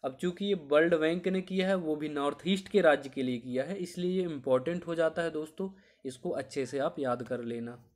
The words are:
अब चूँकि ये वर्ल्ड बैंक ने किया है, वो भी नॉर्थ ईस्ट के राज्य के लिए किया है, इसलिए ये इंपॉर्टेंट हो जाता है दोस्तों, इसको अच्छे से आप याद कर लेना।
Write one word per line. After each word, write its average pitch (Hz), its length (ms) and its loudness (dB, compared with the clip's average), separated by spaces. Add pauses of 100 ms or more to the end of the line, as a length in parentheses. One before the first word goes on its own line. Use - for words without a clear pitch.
अब 131 160 -4
चूँकि 180 240 -2
ये 202 100 2
वर्ल्ड 156 400 4
बैंक 165 340 2
ने 190 140 0
किया 185 260 0
है, 196 60 4
वो 156 220 0
भी 151 120 -4
नॉर्थ 143 380 -2
ईस्ट 190 220 0
के 202 120 4
राज्य 143 300 6
के 135 120 -4
लिए 127 160 0
किया 123 260 -4
है, 190 140 -6
इसलिए 180 320 -4
ये 185 120 0
इंपॉर्टेंट 151 640 0
हो 170 80 -4
जाता 165 280 2
है 165 80 -2
दोस्तों, 160 400 -6 (340)
इसको 135 260 -8
अच्छे 135 360 -4
से 139 120 -6
आप 156 200 -2
याद 127 240 -2
कर 120 180 -6
लेना। 120 440 -8 (120)